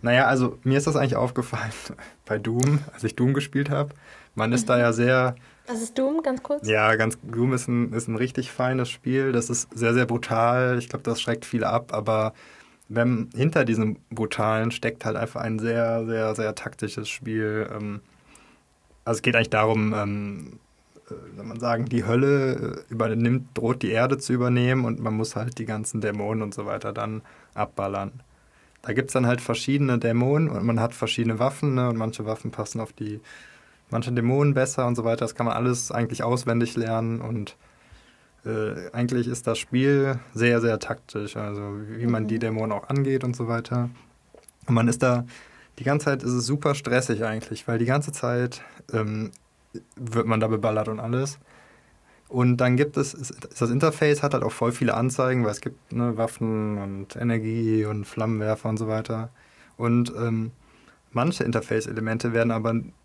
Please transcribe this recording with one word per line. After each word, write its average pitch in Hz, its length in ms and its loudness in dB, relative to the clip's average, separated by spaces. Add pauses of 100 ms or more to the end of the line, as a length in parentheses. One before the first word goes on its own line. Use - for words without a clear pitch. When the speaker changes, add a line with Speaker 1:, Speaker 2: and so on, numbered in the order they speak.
Speaker 1:
naja, 123 240 6
also 127 380 2
mir 131 140 4
ist 139 80 0
das 151 100 2
eigentlich 127 200 2
aufgefallen 120 560 -2 (240)
<laughs> - 300 -20
bei 110 120 -2
Doom, 127 420 4 (120)
als - 100 -12
ich 110 140 -2
Doom 123 160 4
gespielt 139 380 0
hab. 143 240 0 (400)
Man 110 180 2
ist 117 160 0
da 127 80 6
Speaker 2:
Mhm. 123 60 6
Speaker 1:
ja 120 100 6
sehr 123 420 4 (320)
Speaker 2:
Was 226 140 -6
ist 226 180 -6
Doom, 285 240 2
ganz 262 200 -2
kurz? 294 260 -4
Speaker 1:
Ja, 107 280 6
ganz, 113 260 2
Doom 120 320 0
ist 127 140 -2
ein, 120 260 0
ist 113 120 -4
ein 113 100 -4
richtig 127 360 -4
feines 127 380 0
Spiel. 135 420 -2
Das 120 180 0
ist 120 240 -4
sehr, 117 200 2
sehr 123 120 6
brutal. 120 720 2
Ich 120 120 -8
glaub, - 140 -8
das 117 180 -2
schreckt 117 240 -2
viele 107 220 0
ab. 117 260 -2
Aber 110 380 0 (560)
wenn, 117 460 0
hinter 147 300 2
diesem 110 320 0 (140)
Brutalen 110 600 0
steckt - 320 -6
halt 110 120 -2
einfach - 240 -6
ein 113 200 -4
sehr, 117 460 0
sehr, 110 280 -2
sehr 107 220 -2
taktisches 107 520 -8
Spiel. 110 640 -4
Ähm, 104 280 -8 (1040)
also 113 140 -2
es - 40 -12
geht 120 140 2
eigentlich 113 140 2
darum, 110 440 2
ähm, 101 640 -6 (500)
äh, - 60 -12 (220)
soll 101 80 -12
man 113 160 -10
sagen, 117 260 0
die 117 180 0
Hölle, 131 840 2
äh, - 40 -10
übernimmt, 117 640 0
droht 117 260 0
die - 80 0
Erde 127 280 4
zu 139 140 -2
übernehmen 123 520 4
und 113 140 -2
man 113 160 -2
muss 107 220 -2
halt 117 220 -6
die 113 80 -6
ganzen 110 340 -4
Dämonen 104 420 -2
und 104 100 -6
so 101 140 -8
weiter 104 260 -6
dann 110 300 -6 (320)
abballern. 98 580 -4 (680)
Da - 100 -6
gibt's 131 200 -2
dann 123 140 4
halt 120 140 2
verschiedene 135 600 0
Dämonen 127 480 2
und 101 160 -2
man 117 160 2
hat 113 140 0
verschiedene 113 440 0
Waffen, 139 380 0
ne? 127 120 2
Und 117 80 0
manche 110 300 -4
Waffen 110 240 -6
passen 113 300 -8
auf 110 120 -8
die, 104 280 -10 (680)
manche 117 200 -2
Dämonen 131 440 4
besser 131 340 2
und 120 80 0
so 117 80 -2
weiter. 113 200 2
Das 113 120 -6
kann 120 100 0
man 113 100 0
alles 120 360 -2
eigentlich 117 320 -2
auswendig 117 520 0
lernen 113 440 -2
und, 113 360 -6 (880)
äh, 107 460 -6
eigentlich 120 360 0
ist 123 180 -6
das 113 120 0
Spiel 135 600 2 (140)
sehr, 117 280 4
sehr 113 180 2
taktisch, - 580 -8
also 104 240 -6 (280)
wie 117 180 -6
man 113 200 0
die 113 100 0
Speaker 2:
Mhm. 113 40 -2
Speaker 1:
Dämonen 110 320 -2
auch 101 160 -6
angeht 135 360 0
und 127 120 -2
so 120 120 -4
weiter. 120 420 -2 (760)
Und 131 80 2
man 117 140 6
ist 120 140 2
da, 123 220 4 (540)
die 120 60 -10
ganze 143 220 2
Zeit 139 160 0
ist 123 100 -2
es 123 140 0
super 143 280 2
stressig 123 500 0
eigentlich, 110 440 -6
weil 117 100 0
die 117 80 2
ganze 143 260 0
Zeit, 123 500 -2 (300)
ähm, 107 380 -2 (680)
wird 113 300 -2
man 113 140 2
da 110 80 2
beballert 107 400 0
und 110 120 -6
alles. 123 380 -4 (880)
Und 123 300 4
dann 123 180 4
gibt 147 200 2
es, 143 180 0
ist, - 200 -12 (260)
das 117 100 2
Interface 147 520 2
hat 143 120 0
halt 123 100 0
auch 110 80 -2
voll 117 200 0
viele 117 220 0
Anzeigen, 127 500 2
weil 104 80 2
es - 80 -8
gibt, - 320 -12
ne, 120 240 0
Waffen 110 640 -2
und 98 380 -8
Energie 113 680 0
und 107 200 -4
Flammenwerfer 110 640 -2
und 110 100 -2
so 110 100 -4
weiter. 110 420 -4 (460)
Und, 120 400 2
ähm, 113 360 -2 (600)
manche 139 320 0
Interface-Elemente 110 880 -2
werden 117 200 2
aber 113 220 0 (300)